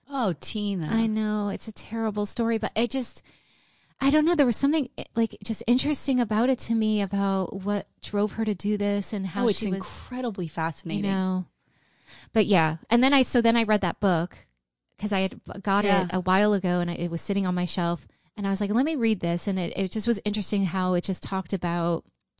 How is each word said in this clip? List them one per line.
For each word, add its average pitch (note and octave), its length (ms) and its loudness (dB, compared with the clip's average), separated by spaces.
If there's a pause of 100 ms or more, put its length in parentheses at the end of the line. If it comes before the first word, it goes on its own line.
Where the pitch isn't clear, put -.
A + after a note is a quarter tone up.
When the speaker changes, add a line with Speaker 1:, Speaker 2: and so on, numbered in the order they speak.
Speaker 1:
Oh, B3 320 0
Tina. G3+ 500 -2
Speaker 2:
I A3+ 160 2
know. G#3+ 440 0
It's - 180 -6
a G#3+ 40 -10
terrible G#3+ 520 -4
story, A3+ 320 -2
but G#3+ 180 -4
I A#3+ 120 0
just, - 360 -6 (800)
I C4+ 100 2
don't D4+ 140 4
know. E4+ 100 2
There C#4+ 120 4
was A#3+ 100 2
something, D4 400 2
eh, - 80 -8 (100)
like, A3+ 300 -2
just - 220 -4
interesting C4 520 0
about A3 300 2
it C4 120 2
to A3+ 140 -2
me, G#3+ 280 2
about G3 600 -2
what G#3 240 -2 (140)
drove G#3 320 -2
her A3+ 140 -4
to G#3+ 80 0
do G3+ 240 -2
this G3+ 340 0
and G3 140 -4
how B3 180 -2
Speaker 1:
Oh, A#3+ 40 4
it's G#3 100 2
Speaker 2:
she A3 120 -2
was, F#3+ 140 -2
Speaker 1:
incredibly A#3 640 -6
fascinating. E3 560 -4
Speaker 2:
you G3 60 0
know. F#3 340 0 (880)
But A3+ 140 4
yeah. E3 320 2 (100)
And A#3+ 160 4
then C4+ 80 4
I, C#4 100 6
so B3 200 4
then A#3 140 4
I A3+ 80 2
read G#3 180 2
that - 180 -2
book F3 460 0 (520)
'cause G#3 160 -2
I F#3+ 60 2
had F#3+ 240 -4
b-, - 80 -12 (100)
got G3+ 240 2
Speaker 1:
Yeah. F#3+ 180 4
Speaker 2:
it F3 80 -4
a F#3 80 0
while F#3+ 320 4
ago F3+ 280 2
and F3 100 -2
I, E3+ 40 -4
it E3+ 160 -4
was E3 120 -4
sitting G3 240 0
on F3+ 80 0
my F3+ 100 0
shelf E3+ 420 -2 (300)
and G3+ 100 -4
I G3 40 0
was G3 100 0
like, G3+ 100 -2
"Let A#3 140 2
me D#4+ 120 0
read A3+ 240 2
this." E3+ 280 -2
And F#3+ 100 0
it, F3 180 -4
it F#3+ 160 -2
just G#3+ 140 -4
was A3+ 200 2
interesting G3+ 400 0
how F#3 280 0
it F3+ 100 0
just F#3 180 -4
talked - 320 -4
about F3 500 -2 (360)